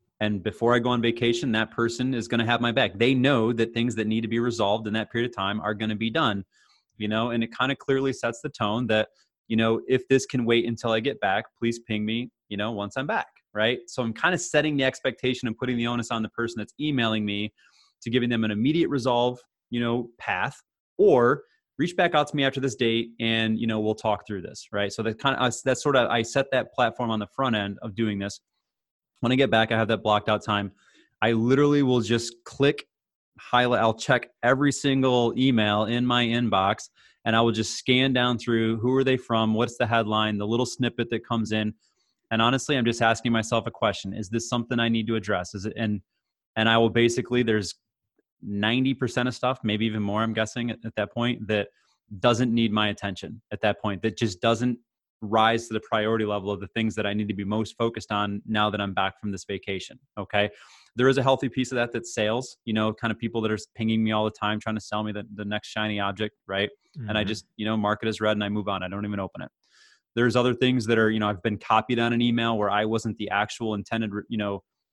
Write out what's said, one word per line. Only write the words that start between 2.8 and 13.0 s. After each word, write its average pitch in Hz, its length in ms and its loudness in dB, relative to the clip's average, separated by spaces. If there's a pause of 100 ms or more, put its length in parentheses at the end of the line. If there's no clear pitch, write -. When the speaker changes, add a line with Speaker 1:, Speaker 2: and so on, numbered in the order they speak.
Speaker 1:
They 123 160 4
know 123 400 4
that 113 200 -2
things 117 220 0
that 107 120 -2
need 110 140 0
to 117 60 -2
be 113 120 -2
resolved 110 480 0
in 104 60 -4
that 110 180 -4
period 120 180 -2
of - 60 -16
time 98 240 -4
are 107 140 -4
gonna 107 220 -4
be 113 140 -4
done, 110 360 0 (520)
you 107 120 -6
know, 113 220 0
and 117 120 0
it 117 140 -6
kinda 135 180 -2
clearly 135 380 0
sets 117 260 -6
the - 100 -8
tone 113 380 -2
that, 107 220 2 (400)
you 113 80 0
know, 113 300 2
if 127 200 0
this 131 180 4
can 123 200 -4
wait 117 200 4
until 117 260 -2
I 113 100 2
get 123 180 -4
back, 101 260 0 (140)
please 117 200 -2
ping 107 260 -4
me, 117 260 -4 (160)
you 104 80 -10
know, 104 160 -4
once 104 240 -6
I'm 135 120 -4